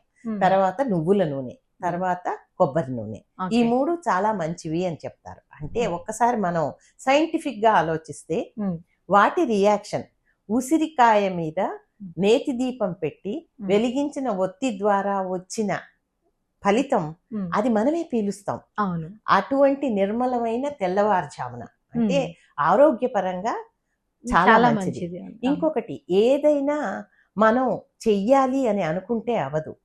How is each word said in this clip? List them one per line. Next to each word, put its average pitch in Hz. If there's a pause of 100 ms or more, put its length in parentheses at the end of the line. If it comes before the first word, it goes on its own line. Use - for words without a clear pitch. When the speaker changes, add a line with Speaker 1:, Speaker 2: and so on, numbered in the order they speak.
(280)
Speaker 1:
మ్మ్. 214
Speaker 2:
తర్వాత 190
నువ్వుల 190
నూనె, 135
Speaker 1:
మ్మ్. -
Speaker 2:
తర్వాత 180 (180)
కొబ్బరి 147
నూనె, 110
ఈ -
Speaker 1:
ఓకే. 226
Speaker 2:
మూడు 254
చాలా 214
మంచివి 170
అని 165
చెప్తారు. - (200)
అంటే 226
Speaker 1:
మ్మ్. 180
Speaker 2:
ఒక్కసారి 240
మనం 170 (260)
సైంటిఫిక్ 285
గా 220
ఆలోచిస్తే 160
Speaker 1:
మ్మ్. 190 (320)
Speaker 2:
వాటి 214
రియాక్షన్, 202 (460)
ఉసిరికాయ 247
మీద 165
Speaker 1:
మ్మ్. 202
Speaker 2:
నేతి 226
దీపం 247
పెట్టి 190 (100)
Speaker 1:
మ్మ్. 202
Speaker 2:
వెలిగించిన 262
ఒత్తి 190
ద్వారా 196
వచ్చిన 185 (840)
ఫలితం 202 (180)
Speaker 1:
మ్మ్. 190
Speaker 2:
అది 214
మనమే 285
పీలుస్తాం. 202 (200)
Speaker 1:
అవును. 170 (180)
Speaker 2:
అటువంటి 277
నిర్మలమైన 233
తెల్లవారుజామున, 180 (320)
అంటే 233
Speaker 1:
మ్మ్. 170 (260)
Speaker 2:
ఆరోగ్యపరంగా 214 (680)
చాలా 185
Speaker 1:
చాలా 233
Speaker 2:
మంచిది. 196
Speaker 1:
మంచిది. 175
అవును. 190
Speaker 2:
ఇంకొకటి, 254
ఏదైనా 277 (320)
మనం 220 (280)
చెయ్యాలి 254
అని 202
అనుకుంటే 202
అవదు, 151